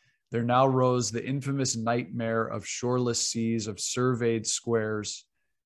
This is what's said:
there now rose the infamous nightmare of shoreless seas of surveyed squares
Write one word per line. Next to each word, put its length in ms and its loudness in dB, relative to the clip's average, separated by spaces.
there 120 -2
now 240 6
rose 440 4
the 140 -4
infamous 520 -2
nightmare 680 0
of 220 -6
shoreless 600 0
seas 400 0
of 140 -8
surveyed 640 0
squares 800 -2